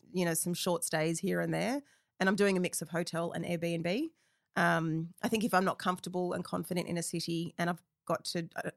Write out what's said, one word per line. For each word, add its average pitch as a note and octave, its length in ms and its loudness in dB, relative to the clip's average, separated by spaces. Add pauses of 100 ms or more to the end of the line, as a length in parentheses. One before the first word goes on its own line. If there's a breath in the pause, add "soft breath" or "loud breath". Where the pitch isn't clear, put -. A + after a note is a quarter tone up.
(120)
you F3+ 140 2
know, E3 80 2
some F3 220 0
short F3 280 0
stays D#3+ 360 0
here F3+ 220 0
and E3 120 0
there. A3 300 -2 (360 soft breath)
And F#3 80 4
I'm G3 80 4
doing G3 220 6
a - 20 4
mix F3+ 220 0
of D#3 80 -8
hotel E3+ 440 -2
and D#3+ 120 -4
Airbnb. E3+ 640 0 (460)
Um, E3 540 2 (120)
I - 60 -2
think A3 160 0
if A#3+ 100 0
I'm F#3 120 6
not D#3 120 2
comfortable F3+ 560 -2
and F3+ 100 -4
confident F3+ 440 -4
in F3 100 -2
a E3+ 60 -2
city E3+ 560 -4
and E3+ 100 0
I've F3 140 -4 (240)
got - 180 -2
to, E3+ 300 -4
uh, - 220 -4